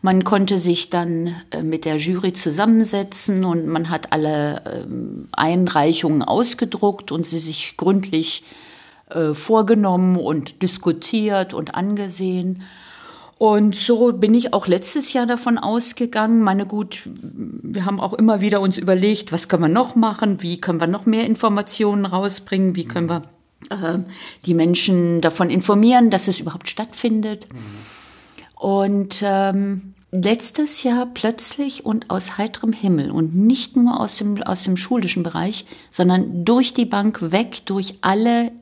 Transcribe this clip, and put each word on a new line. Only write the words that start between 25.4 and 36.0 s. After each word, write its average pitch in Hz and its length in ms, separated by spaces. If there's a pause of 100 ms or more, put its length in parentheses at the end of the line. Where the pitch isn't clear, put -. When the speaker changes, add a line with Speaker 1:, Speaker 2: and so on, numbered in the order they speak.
Speaker 1:
informieren, 220 600
dass 190 160
es 185 120
überhaupt 160 300
stattfindet? 214 840
Speaker 2:
Mhm. 127 60 (1000)
Speaker 1:
Und, 196 680
ähm, 196 680 (180)
letztes 233 720
Jahr 247 240
plötzlich 247 800
und 220 260
aus - 260
heiterem 220 360
Himmel 175 380
und 160 240
nicht 226 400
nur 240 240
aus 214 180
dem, 208 260
aus 185 200
dem 185 140
schulischen 185 460
Bereich, 170 420 (240)
sondern 180 560